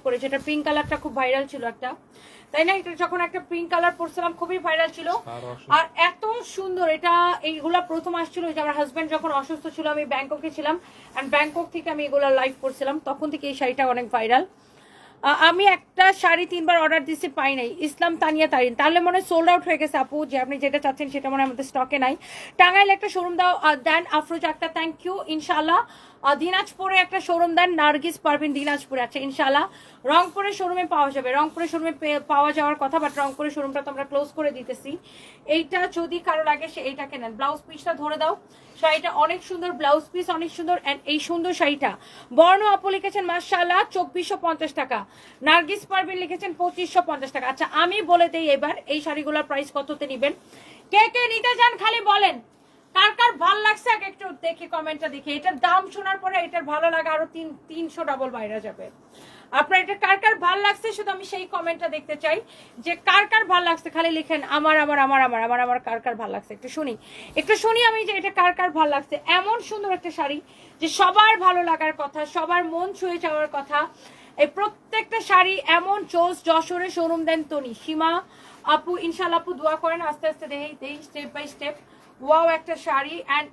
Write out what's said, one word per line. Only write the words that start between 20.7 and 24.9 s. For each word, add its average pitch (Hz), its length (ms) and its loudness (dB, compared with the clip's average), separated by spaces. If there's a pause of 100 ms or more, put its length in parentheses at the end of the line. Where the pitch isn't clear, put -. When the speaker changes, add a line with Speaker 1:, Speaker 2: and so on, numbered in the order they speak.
Speaker 1:
চাচ্ছেন 285 320 -4
সেটা 277 200 -4
মনে 269 120 0
হয় 269 40 4
আমাদের 262 180 -6
স্টকে 262 340 -2
নাই। 269 180 0 (400)
টাঙ্গাইল 381 340 8
একটা 392 180 0
শোরুম 349 280 -4
দাও, 359 200 4
আ, 302 200 4
দেন 320 340 0
আফরোজা 311 380 -2
আক্তার, 320 260 -6
thank 320 320 -6